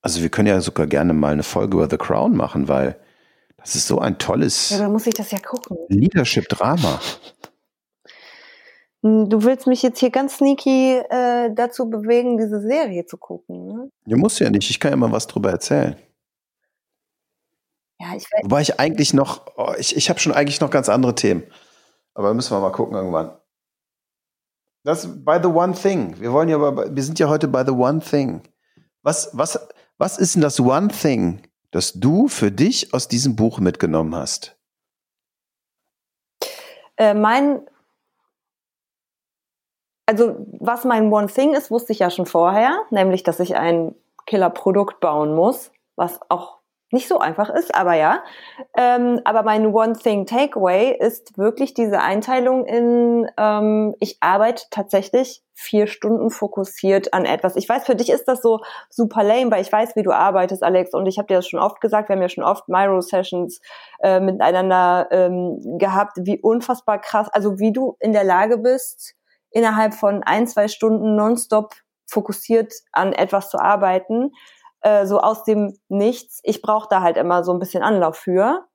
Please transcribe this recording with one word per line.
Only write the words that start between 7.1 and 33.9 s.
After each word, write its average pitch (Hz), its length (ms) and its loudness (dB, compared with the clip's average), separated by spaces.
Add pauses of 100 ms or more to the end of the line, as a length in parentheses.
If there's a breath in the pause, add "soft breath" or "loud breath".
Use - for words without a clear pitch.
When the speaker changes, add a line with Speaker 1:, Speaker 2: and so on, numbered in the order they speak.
Speaker 2:
Hm, 220 260 4
du 214 140 2
willst 254 240 2
mich 254 140 2
jetzt 254 180 0
hier 254 100 4
ganz 269 280 -2
sneaky, 262 600 2 (120)
äh, 240 440 0
dazu 240 360 -4
bewegen, 233 480 0
diese 214 220 -2
Serie 214 460 -2
zu 180 120 -16
gucken, 180 500 -16
ne? 240 220 -12 (160)
Speaker 1:
Ja, 110 120 0
muss 196 220 2
ja 117 100 2
nicht. 101 200 0
Ich - 100 -6
kann 143 120 0
ja 143 60 0
mal 117 160 2
was 110 140 -4
drüber 104 240 -2
erzählen. - 440 -2 (2000)
Speaker 2:
Ja, 175 160 -16
ich - 100 -14
we- - 180 -4
Speaker 1:
Wobei 127 180 2
ich - 200 -2
eigentlich 151 320 0
noch, - 320 0 (100)
oh, - 220 -4
ich, - 180 -4
ich - 140 0
hab - 100 -2
schon 151 140 0
eigentlich 143 260 0
noch 147 100 0
ganz 131 200 0
andere 120 260 2
Themen. 90 280 0 (720 soft breath)
Aber 104 200 -2
müssen 120 200 -4
wir 98 60 0
mal 95 120 0
gucken 110 260 -4
irgendwann. 85 340 -4 (1500)
Das 185 240 -2 (160)
by 151 180 4
The 180 60 2
One 175 260 2
Thing. 135 460 -2
Wir 117 140 -4
wollen 160 160 4
ja 156 80 2
bei, 147 360 0
wir 135 100 -4
sind 160 160 -6
ja 151 100 2
heute 151 180 2
bei 131 160 0
The 139 80 0
One 131 300 2
Thing. 135 400 -2 (600)
Was, - 320 -2
was, 156 340 -4 (300 soft breath)
was 185 200 -2
ist 185 180 0
denn 170 60 4
das 143 180 0
One 143 300 2
Thing, 104 520 -2 (300)
das - 220 -4
du 156 340 2
für 101 240 0
dich 156 420 0
aus 127 140 -4
diesem 120 280 -2
Buch 110 240 0
mitgenommen 80 560 0